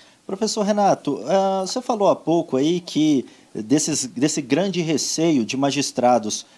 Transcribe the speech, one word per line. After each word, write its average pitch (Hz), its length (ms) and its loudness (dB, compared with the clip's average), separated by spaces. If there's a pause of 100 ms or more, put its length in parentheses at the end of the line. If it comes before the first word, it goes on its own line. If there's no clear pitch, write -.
(260)
Professor 208 360 -4
Renato, 190 640 0
ah, 190 420 0
você 254 140 -6
falou 208 260 0
há 151 80 4
pouco 160 400 -2
aí 160 240 0
que 151 460 0 (280)
desses, 135 520 -2
desse 127 360 -2
grande 165 380 -2
receio 156 640 0
de 107 140 -4
magistrados, 123 880 0 (120)